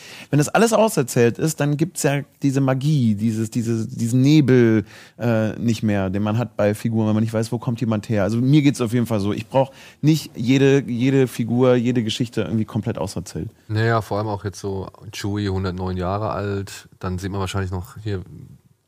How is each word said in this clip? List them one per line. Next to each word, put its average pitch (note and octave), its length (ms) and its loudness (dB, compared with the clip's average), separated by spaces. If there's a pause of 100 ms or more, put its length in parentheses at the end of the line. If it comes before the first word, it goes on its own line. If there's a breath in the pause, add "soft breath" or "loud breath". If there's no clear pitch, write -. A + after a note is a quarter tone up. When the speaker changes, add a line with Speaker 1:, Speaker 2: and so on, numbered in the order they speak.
(300 loud breath)
Speaker 1:
Wenn C#3 80 4
das D3 100 2
alles A3 240 4
auserzählt C3+ 680 2
ist, D#3 220 -2
dann D3 160 0
gibt's - 260 -4
ja C#3+ 200 0 (180)
diese C#3 220 2
Magie, C3 540 2
dieses, A2 340 -2
diese, A2+ 360 -2
diesen A#2+ 360 0
Nebel, B2+ 640 6 (320 loud breath)
äh, A2 400 0
nicht A2 240 -2
mehr, G2+ 260 0
den G2+ 140 -2
man G#2+ 160 0
hat A#2 180 -4
bei G#2 180 2
Figuren, A2+ 340 -2
wenn G#2+ 60 2
man G#2+ 80 2
nicht A2+ 120 -2
weiß, A2+ 180 -2
wo A#2+ 60 -4
kommt A#2 240 -4
jemand A2 260 -2
her. G#2 140 0
Also G#2+ 160 0
mir C#3 240 4
geht's C3 180 2
auf A#2 140 -2
jeden A#2+ 100 0
Fall A2 160 -2
so. G2+ 140 0
Ich A#2 120 -6
brauch C3 260 0 (280 loud breath)
nicht D#3 340 2
jede, C3+ 540 4
jede C3 400 2
Figur, B2 460 2
jede B2 280 2
Geschichte A2 380 -4
irgendwie G#2+ 240 -2
komplett G#2+ 320 -4
auserzählt. F2 540 -8 (180 soft breath)
Speaker 2:
Naja, A2+ 380 2
vor G2+ 120 -4
allem G#2+ 100 -4
auch G2+ 160 -6
jetzt G2 160 -8
so F#2+ 260 -6 (260)
Chewie, G#2 360 -4
hundertneun F#2 480 -4
Jahre F#2+ 340 -4
alt, G2 580 -6 (120)
dann F#2 180 -6
sieht F#2 140 -6
man G2 80 -4
wahrscheinlich F#2+ 320 -4
noch F2+ 280 -10
hier G#2 200 -6 (680)